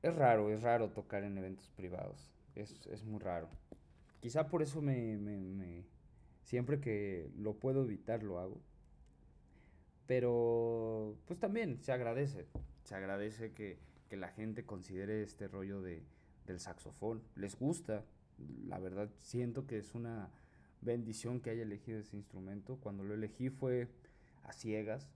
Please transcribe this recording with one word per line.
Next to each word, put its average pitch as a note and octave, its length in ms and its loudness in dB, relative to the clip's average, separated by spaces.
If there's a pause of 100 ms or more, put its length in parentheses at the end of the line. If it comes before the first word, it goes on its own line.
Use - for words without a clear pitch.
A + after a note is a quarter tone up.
Es E3+ 120 6
raro, A#2 340 10
es G#2+ 120 4
raro A#2 280 6
tocar G2+ 340 -2
en G2 140 -2
eventos F#2+ 320 -6
privados, - 600 -6 (260)
es, - 320 -10
es G#2+ 180 -8
muy G#2+ 140 -4
raro. F2 300 -2 (720)
Quizá D3+ 280 2
por D#3+ 140 2
eso D3+ 200 0
me, A#2+ 360 2
me, G#2 200 -4
me, F#2 480 -6 (560)
siempre B2 400 2
que G2+ 560 0
lo G#2 220 -2
puedo C3+ 240 4
evitar A2 400 0
lo F#2 160 -2
hago, F#2+ 220 -6 (1400)
pero, A#2 1200 4
pues, F3+ 140 -6
también G3+ 420 0
se C3+ 120 2
agradece, B2 540 0 (360)
se - 120 -10
agradece G#2 580 -2
que, G2+ 260 -8 (300)
que G2+ 80 -6
la F#2 100 -4
gente G#2+ 380 -4
considere G2 580 -2
este G2+ 240 -6
rollo G2 340 -4
de, F2 220 -6 (440)
del F2+ 120 -6
saxofón, G#2+ 640 -6 (120)
les G2 220 -6
gusta, A2 460 0 (640)
la F#2 140 -6
verdad F#2+ 300 -2 (100)
siento A#2+ 480 -2
que A2+ 100 -4
es G2+ 180 -6
una A#2 340 -4 (520)
bendición A#2 580 0
que A#2 120 -4
haya A#2 120 -2
elegido G#2+ 360 -4
ese G#2 180 -8
instrumento. G2 600 -8
Cuando G2 280 -4
lo G#2 80 -2
elegí A2 360 -2
fue B2 380 2 (560)
a - 80 -12
ciegas A2 640 -2